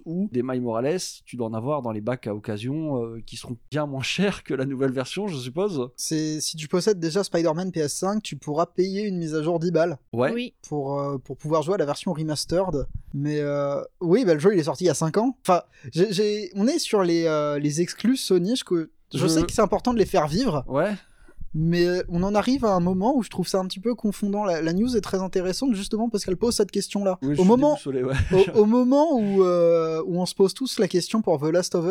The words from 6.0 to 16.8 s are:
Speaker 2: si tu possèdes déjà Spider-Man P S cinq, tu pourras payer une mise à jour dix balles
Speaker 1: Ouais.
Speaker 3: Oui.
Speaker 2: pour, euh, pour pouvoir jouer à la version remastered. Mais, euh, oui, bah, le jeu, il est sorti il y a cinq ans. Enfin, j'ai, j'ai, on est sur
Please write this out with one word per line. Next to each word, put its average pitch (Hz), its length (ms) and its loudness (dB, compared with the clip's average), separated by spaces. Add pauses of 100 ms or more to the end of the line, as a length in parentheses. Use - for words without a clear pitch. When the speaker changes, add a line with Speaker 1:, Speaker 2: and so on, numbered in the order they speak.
Speaker 2:
si - 160 -6
tu 156 100 -12
possèdes 185 320 2
déjà 165 240 0
Spider-Man 170 480 0
P 170 80 -4
S 147 140 -2
cinq, 208 280 -2
tu - 140 -10
pourras 151 300 -2
payer 190 380 -2
une 190 140 -2
mise 160 160 -4
à 156 80 0
jour 170 180 0
dix 170 120 0
balles 165 260 2 (160)
Speaker 1:
Ouais. 123 200 0
Speaker 3:
Oui. 240 200 -6 (140)
Speaker 2:
pour, 143 320 -4
euh, 139 180 -4
pour 135 200 -12
pouvoir 156 260 0
jouer 185 120 0
à - 20 0
la 160 80 0
version 143 280 -4
remastered. 156 720 -2 (280)
Mais, 147 260 -2
euh, 143 420 -2 (200)
oui, 185 240 4
bah, 175 80 6
le 151 60 4
jeu, 185 140 4
il 185 60 4
est 151 40 2
sorti 147 200 -2
il 180 40 4
y 160 40 6
a - 20 0
cinq 160 240 0
ans. 240 240 0
Enfin, 175 200 2 (320)
j'ai, 196 180 2
j'ai, 208 440 -2
on 202 120 2
est 311 120 0
sur 208 240 2